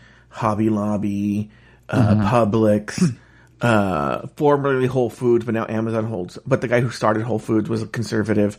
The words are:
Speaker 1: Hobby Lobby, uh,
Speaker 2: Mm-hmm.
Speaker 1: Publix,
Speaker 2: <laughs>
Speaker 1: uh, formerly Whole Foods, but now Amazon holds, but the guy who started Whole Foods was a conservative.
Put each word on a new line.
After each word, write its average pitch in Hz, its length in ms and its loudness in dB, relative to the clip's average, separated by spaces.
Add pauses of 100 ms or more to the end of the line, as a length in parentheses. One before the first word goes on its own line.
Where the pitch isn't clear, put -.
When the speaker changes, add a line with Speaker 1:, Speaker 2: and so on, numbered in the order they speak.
(300)
Speaker 1:
Hobby 110 400 0
Lobby, 104 800 -2 (400)
uh, 107 240 4
Speaker 2:
Mm-hmm. 107 80 4
Speaker 1:
Publix, 110 960 2 (220)
Speaker 2:
<laughs> - 220 -20
Speaker 1:
uh, 92 760 0
formerly 139 500 2
Whole 123 240 0
Foods, 117 340 0
but 117 100 -4
now 113 140 -2
Amazon 113 380 -2
holds, 90 400 -8
but 131 160 2
the 123 60 -2
guy 120 120 2
who 117 100 0
started 110 340 0
Whole 110 140 -4
Foods 107 300 -2
was 113 140 -4
a 107 40 -8
conservative. 104 720 -2